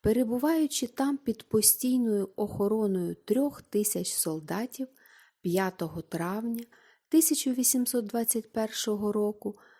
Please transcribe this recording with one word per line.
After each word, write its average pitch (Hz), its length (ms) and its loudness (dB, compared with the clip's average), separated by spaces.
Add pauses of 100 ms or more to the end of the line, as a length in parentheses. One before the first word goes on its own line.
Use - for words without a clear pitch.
Перебуваючи 247 840 2
там 277 300 -2
під - 260 -4
постійною 220 920 2
охороною 202 800 0 (100)
трьох 277 360 0
тисяч - 520 -2
солдатів, 175 760 -4 (540)
п'ятого 175 600 -2
травня 214 600 -4 (460)
тисяча 311 420 4
вісімсот 247 540 0
двадцять 226 460 -4
першого 214 600 -2
року 208 460 -2 (220)